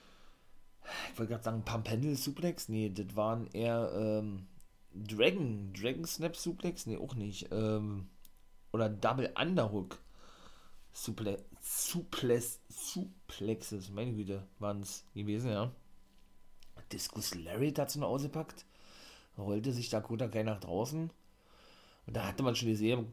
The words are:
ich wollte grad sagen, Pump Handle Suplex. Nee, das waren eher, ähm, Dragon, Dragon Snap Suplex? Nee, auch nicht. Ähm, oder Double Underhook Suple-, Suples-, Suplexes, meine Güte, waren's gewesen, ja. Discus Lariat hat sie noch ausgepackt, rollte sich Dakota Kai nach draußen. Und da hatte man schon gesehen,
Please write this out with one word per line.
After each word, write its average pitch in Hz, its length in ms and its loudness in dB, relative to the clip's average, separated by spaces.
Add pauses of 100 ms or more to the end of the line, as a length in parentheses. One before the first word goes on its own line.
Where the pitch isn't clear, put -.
(1120)
ich - 80 -8
wollte 113 140 0
grad 113 100 -2
sagen, 113 220 2
Pump 113 240 0
Handle 131 260 4
Suplex. 170 540 0
Nee, 110 220 2
das 98 260 -4
waren 110 320 4
eher, 117 480 2
ähm, 107 500 2 (480)
Dragon, 107 800 2
Dragon 120 320 -2
Snap - 320 -2
Suplex? 175 500 -2
Nee, 110 120 -2
auch 135 160 -4
nicht. 104 360 -4
Ähm, 107 560 2 (680)
oder 110 180 4
Double 113 500 4
Underhook 110 580 2 (920)
Suple-, 104 500 -2 (200)
Suples-, - 1080 2
Suplexes, 107 1200 -4
meine 113 220 -2
Güte, 98 340 -2 (120)
waren's 104 560 -4
gewesen, 104 360 0
ja. 107 220 0 (1200)
Discus - 420 -4
Lariat 95 460 2
hat 139 100 0
sie 143 80 -4
noch 143 100 0
ausgepackt, 147 560 -2 (720)
rollte 104 360 0
sich 120 180 -2
Dakota 113 380 0
Kai 107 160 0
nach 107 160 0
draußen. 139 500 0 (960)
Und 113 100 -6
da 107 120 0
hatte 98 160 0
man 120 100 6
schon 117 140 2
gesehen, 110 440 4